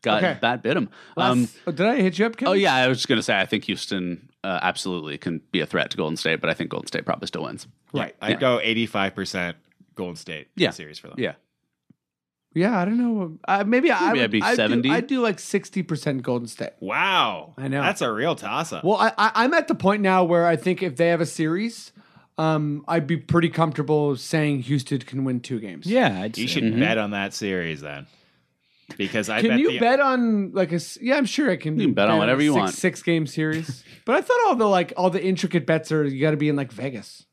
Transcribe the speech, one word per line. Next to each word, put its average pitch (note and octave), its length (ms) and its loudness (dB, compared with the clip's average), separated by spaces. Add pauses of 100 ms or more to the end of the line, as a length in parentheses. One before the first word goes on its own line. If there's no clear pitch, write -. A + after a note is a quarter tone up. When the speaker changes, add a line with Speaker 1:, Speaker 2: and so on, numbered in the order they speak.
Speaker 1:
Got G#2+ 220 2
Speaker 2:
okay. E3 160 0
Speaker 1:
bat A#2+ 220 0
bit C#3 160 0
him. C3 120 -2 (280)
Speaker 2:
Last, B2+ 140 2
Speaker 1:
Um, B2 160 2 (200)
Speaker 2:
oh, F3 40 -4
did E3 160 0
I A#3+ 120 2
hit F#3 200 0
you G#3+ 80 4
up, A3+ 100 -6
Kevin? - 140 0
Speaker 1:
oh, - 20 4
yeah, G3 220 4
I B2+ 120 4
was B2+ 120 2
just - 80 -4
gonna A2+ 160 2
say, G#2 160 2
I F#2+ 60 2
think G2+ 180 -2
Houston, F2+ 640 -6 (140)
uh, F#2+ 180 -4
absolutely F2 560 -4
can D#2+ 240 -6 (100)
be F2+ 100 0
a D2 40 -2
threat D#2 260 -2
to - 60 -10
Golden E2 200 -2
State, E2 240 -2
but D#2+ 80 -2
I E2+ 40 -2
think - 160 -6
Golden - 160 -8
State - 200 -8
probably - 200 -4
still - 180 -8
wins. A#1+ 220 -12 (260)
Speaker 3:
Yeah, C#3+ 120 -4
Speaker 2:
Right. - 180 -12
Speaker 3:
I'd G#2 120 -4
Speaker 1:
Yeah. - 60 0
Speaker 3:
go B2+ 220 2
eighty-five G#2+ 540 -2
percent F2+ 420 -6 (380)
Golden F2+ 200 -8
State - 400 -14
Speaker 1:
Yeah. D#3 140 2
Speaker 3:
series D#2 300 -14
for - 80 -20
them. - 100 -18
Speaker 1:
Yeah. A2+ 160 -4 (1200)
Speaker 2:
Yeah, F#3+ 260 2
I F3 60 2
don't A3 140 0
know. G#3+ 340 -2 (140)
Uh, G3 180 2
maybe B3+ 260 4
I F#3+ 220 2
Speaker 1:
Maybe C3+ 60 2
Speaker 2:
would, A#2+ 60 4
Speaker 1:
I'd G#2+ 60 0
be G#2+ 120 2
Speaker 2:
I'd G#3 80 2
do, B3 40 2
Speaker 1:
seventy. A#2+ 360 2
Speaker 2:
I'd F3 160 0
do, C4 140 0
like, G#3+ 180 0
sixty - 420 -4
percent C#3+ 400 -2
Golden A#2+ 260 -2
State. - 220 -10 (100)
Speaker 3:
Wow. A2 800 0
Speaker 2:
I C3+ 100 -6
know. C#3 140 -2
Speaker 3:
That's F#3 200 0
a B2+ 100 0
real C3+ 240 0
toss-up. A2 480 -6
Speaker 2:
Well, G3+ 140 2
I, A3 200 4
I, G#3 140 4 (120)
I'm D4 120 2
at D#4+ 120 2
the - 80 0
point G3+ 280 2
now F#3 200 4
where E3+ 220 4
I E3+ 100 4
think F#3 280 -2
if D#3+ 140 -4
they E3+ 100 4
have E3+ 120 2
a E3+ 60 2
series, E3+ 680 -4 (460)
um, D3+ 500 0
I'd E3 200 0
be E3 100 0
pretty E3+ 320 2
comfortable D3 680 0
saying D3 460 0
Houston C3+ 360 -2
can C3+ 240 -6
win B2+ 160 -2
two A#2+ 200 -6
games. F#2 280 -12
Speaker 4:
Yeah, F3+ 340 2
I'd A2 160 -6
Speaker 3:
You A#2 100 -2
Speaker 4:
say - 80 -4
Speaker 3:
should C#3 100 0
Speaker 1:
Mm-hmm. A2+ 140 2
Speaker 3:
bet A2 180 2
on G#2 140 -2
that G2+ 220 -4
series F2 480 -4
then. D2 260 -12 (880)
Because G#2 320 -2
I A2 120 0
Speaker 2:
Can A3+ 100 4
Speaker 3:
bet A#3 80 4
Speaker 2:
you D4+ 120 4
Speaker 3:
the B3 80 -4
Speaker 2:
bet B3 200 4
on, A#3+ 540 0
like, F3+ 180 0
a F3 40 -2
s-, - 260 -6
yeah, B3+ 160 2
I'm C#4 80 2
sure C#4 240 0
I F#3 60 2
can D#3 240 -4
Speaker 1:
You G3 80 2
can B2+ 80 2
bet G2+ 100 4
on A2 40 4
Speaker 2:
bet A2+ 40 4
on G#2+ 60 4
Speaker 1:
whatever B2+ 220 4
Speaker 2:
a - 20 4
Speaker 1:
you D3+ 80 4
Speaker 2:
six, B2+ 100 4
Speaker 1:
want. F#2 140 0
Speaker 2:
six-game D#3+ 520 0
series. D#3 560 -4 (100)
Speaker 1:
<laughs> - 120 -18
Speaker 2:
But B3 120 2
I F#4+ 40 2
thought B4 240 2
all F4+ 100 4
the, A3 120 2
like, F#3 280 2
all F3+ 140 2
the E3+ 140 -2
intricate F3 420 0
bets D#3+ 260 0
are, D#3 120 2
you C3+ 180 0
gotta D#3 160 2
be D3+ 120 2
in, C#3+ 60 2
like, C3+ 160 -4
Vegas. A#2 600 -12